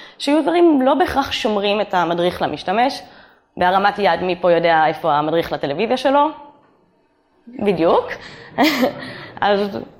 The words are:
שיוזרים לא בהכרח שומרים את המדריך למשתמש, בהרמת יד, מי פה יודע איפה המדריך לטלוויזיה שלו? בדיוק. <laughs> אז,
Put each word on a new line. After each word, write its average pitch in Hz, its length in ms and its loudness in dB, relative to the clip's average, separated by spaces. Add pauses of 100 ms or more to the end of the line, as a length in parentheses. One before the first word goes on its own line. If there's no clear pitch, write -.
(200)
שיוזרים 320 640 2
לא 262 120 2
בהכרח 269 380 0
שומרים 208 500 -2
את 196 120 -4
המדריך 170 480 0
למשתמש, 202 600 -2 (560)
בהרמת 190 420 2
יד, 175 240 0
מי 185 180 -2
פה 180 100 4
יודע 165 360 4
איפה 160 260 0
המדריך 156 400 0
לטלוויזיה 165 440 -2
שלו? 285 300 2 (1200)
בדיוק. 208 580 0 (520)
<laughs> 262 60 2 (800)
אז, 202 380 0 (200)